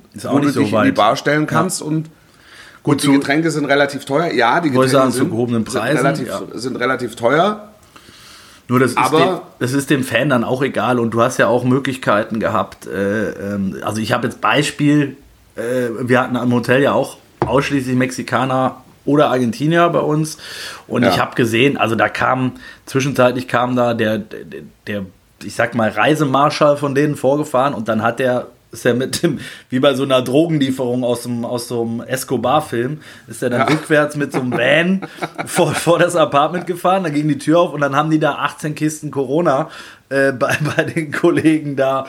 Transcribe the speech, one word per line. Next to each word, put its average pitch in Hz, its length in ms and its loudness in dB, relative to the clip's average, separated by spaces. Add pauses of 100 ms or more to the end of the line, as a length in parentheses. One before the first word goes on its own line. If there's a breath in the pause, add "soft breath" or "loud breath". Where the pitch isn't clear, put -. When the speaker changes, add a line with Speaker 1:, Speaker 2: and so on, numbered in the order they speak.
(140)
Speaker 1:
Ist 101 140 -12
auch 113 60 0
Speaker 2:
wo 139 60 2
Speaker 1:
nicht 147 100 2
Speaker 2:
du 135 40 0
Speaker 1:
so 123 60 0
Speaker 2:
dich 107 140 0
in 110 100 2
die - 60 2
Speaker 1:
weit. - 60 0
Speaker 2:
Bar 117 200 4
stellen 151 260 0
Speaker 1:
Ja. 151 60 -2
Speaker 2:
kannst. 165 340 -2
Und, 156 260 -4 (760 loud breath)
Speaker 1:
Gut, 139 100 2
Speaker 2:
und 139 80 2
die 143 60 0
Speaker 1:
zu 139 60 6
Speaker 2:
Getränke 143 360 2
sind 147 160 -2
relativ 139 400 2
teuer. 156 260 0
Ja, 120 280 2
die 160 160 0
Speaker 1:
Wollte 131 160 4
Speaker 2:
Getränke - 0 -
Speaker 1:
sagen, 131 200 4
zu 117 60 -4
Speaker 2:
sind, 127 140 2
Speaker 1:
gehobenen 117 340 0
Speaker 2:
sind - 80 -6
Speaker 1:
Preisen, 127 320 0
Speaker 2:
relativ, 135 220 -2
Speaker 1:
ja. 98 140 -6 (120)
Speaker 2:
sind 123 220 -8
relativ 123 400 -4
teuer. 165 540 0 (1000 loud breath)
Speaker 1:
Nur 123 120 2
das 127 120 4
ist - 80 -4
Speaker 2:
Aber 131 200 2
Speaker 1:
dem, 175 180 2 (200)
das 127 160 -2
ist 139 160 -2
dem 139 140 2
Fan 127 260 0
dann 123 140 2
auch 127 180 -2
egal. 123 380 0
Und 117 160 0
du 117 80 2
hast - 160 0
ja 123 80 4
auch 123 160 2
Möglichkeiten 127 760 0
gehabt. 101 460 -2
Äh, 98 460 -2
ähm, 98 520 -6
also 107 180 -4
ich 110 100 -4
habe 123 160 0
jetzt - 140 -10
Beispiel, 143 760 2 (380)
äh, - 60 -8 (400)
wir 123 200 4
hatten 127 140 -4
am 120 180 0
Hotel 123 300 2
ja 123 100 4
auch 127 240 -2 (260)
ausschließlich 131 520 0
Mexikaner 127 880 -2 (220)
oder 143 240 4
Argentinier 147 600 2
bei 160 120 0
uns. 151 360 -2 (500 loud breath)
Und - 140 -2
Speaker 2:
Ja. 110 80 4
Speaker 1:
ich 87 100 2
habe - 140 -2
gesehen, 123 440 2
also 113 180 0
da 107 140 2
kam, 127 420 0 (340 loud breath)
zwischenzeitlich 127 600 0
kam 127 280 0
da 120 200 2
der, 110 240 0
der, - 240 -12 (420)
der, 101 200 -6 (360)
ich - 140 -12
sag - 180 0
mal, 110 160 0
Reisemarschall 143 880 2
von 143 160 -2
denen 147 220 2
vorgefahren 139 580 0
und 107 140 -6
dann 110 160 0
hat 117 160 0
der, 127 280 -2 (260)
ist - 100 -10
der 123 100 4
mit 127 300 -2
dem, 147 160 -2 (300 loud breath)
wie 127 100 -2
bei 139 140 4
so 127 100 -2
einer 131 180 2
Drogenlieferung 131 840 0
aus 120 180 -2
dem, 120 220 -6
aus 117 240 -6
so 120 120 -2
einem 117 200 -4
Escobar-Film, 131 1000 -2 (260 loud breath)
ist - 160 -16
der 127 80 -2
dann 120 120 0
Speaker 2:
Ja. - 80 2
Speaker 1:
rückwärts 151 480 0
mit 143 160 -4
so 135 80 -2
einem 123 100 -2
Van 156 500 2 (240 loud breath)
Speaker 2:
<laughs> 156 200 -10
Speaker 1:
vor, 156 280 0
vor 170 240 2
das 175 200 2
Apartment 151 500 2
gefahren, 185 360 0
da 165 60 -4
ging 147 200 0
die 139 80 0
Tür 151 220 2
auf 170 140 2
und 147 60 -8
dann 139 160 0
haben 151 160 2
die 156 80 4
da 151 160 2
achtzehn 143 400 -6
Kisten 151 360 -6
Corona, 139 580 0 (400 loud breath)
äh, 135 240 2
bei, 123 200 -2 (120)
<laughs> 143 100 -4
bei - 80 2
den 156 300 -4
Kollegen 151 640 2
da. 135 300 0